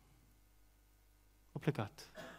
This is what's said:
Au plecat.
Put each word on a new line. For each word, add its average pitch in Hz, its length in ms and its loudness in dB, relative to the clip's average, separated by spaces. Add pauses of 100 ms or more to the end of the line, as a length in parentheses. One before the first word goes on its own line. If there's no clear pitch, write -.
(1500)
Au 143 80 -4
plecat. - 500 2 (280)